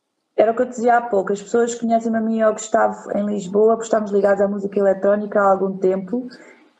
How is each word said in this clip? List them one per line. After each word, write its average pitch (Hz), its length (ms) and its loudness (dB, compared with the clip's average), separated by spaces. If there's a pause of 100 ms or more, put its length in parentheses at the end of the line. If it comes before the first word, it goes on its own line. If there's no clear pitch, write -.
(360)
Era 220 160 4
o 226 40 -2
que 247 80 0
eu - 20 2
te 247 60 -14
dizia 233 260 2
há 233 40 2
pouco, 202 300 -2
as 196 100 -4
pessoas 233 340 0
conhecem-me 226 420 0
a 226 40 -2
mim 226 160 -2
e 226 40 0
ao 214 120 4
Gustavo 214 640 -2
em 202 120 -2
Lisboa, 208 460 2
porque 226 100 -4
estamos 214 260 0
ligados 196 320 2
à 202 60 2
música 202 320 -4
eletrónica 202 600 0
há 196 120 4
algum 190 260 0
tempo 190 500 -2 (520)